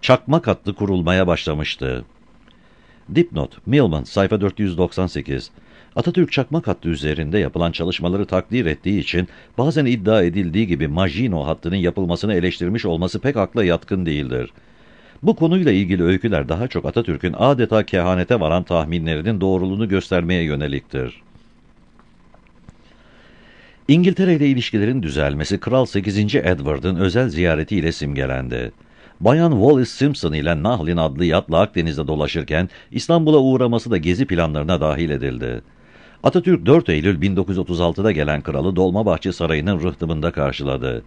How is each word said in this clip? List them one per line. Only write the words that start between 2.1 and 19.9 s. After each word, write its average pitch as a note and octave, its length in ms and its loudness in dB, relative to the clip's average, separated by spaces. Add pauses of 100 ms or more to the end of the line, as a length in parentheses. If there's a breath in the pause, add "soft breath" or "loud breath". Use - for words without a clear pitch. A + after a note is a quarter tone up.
Dipnot, F#2+ 520 -2
Milman, F#2+ 380 2
sayfa G2 360 0
dört G2 180 -2
yüz F#2+ 200 -2
doksan F2+ 280 0
sekiz. C#2 440 -6 (460 soft breath)
Atatürk F3 360 2
Çakmak D3 340 -2
Hattı - 220 -4
üzerinde D2+ 500 -2
yapılan E2+ 340 0
çalışmaları F2+ 540 -2
takdir F#2 400 -2
ettiği F2+ 340 -2
için F2 280 -2 (300 loud breath)
bazen D3+ 260 2
iddia A2 380 2
edildiği F2+ 440 0
gibi D#2+ 220 -2
Maginot E2+ 580 -2
Hattı'nın E2 300 -4
yapılmasını F2+ 580 -2
eleştirmiş F2+ 520 -2
olması F2 340 -2
pek B2 160 -2
akla G#2 280 0
yatkın F2 420 0
değildir. B1+ 440 -4 (720 soft breath)
Bu D#3 140 2
konuyla E3 360 2
ilgili F#2 300 0
öyküler F2 460 0
daha G2+ 200 -4
çok - 180 -6
Atatürk'ün F2+ 520 -2
adeta A2+ 440 2
kehanete F#2 580 0
varan E2+ 220 0
tahminlerinin E2 800 -2
doğruluğunu F#2+ 480 0
göstermeye F2+ 540 0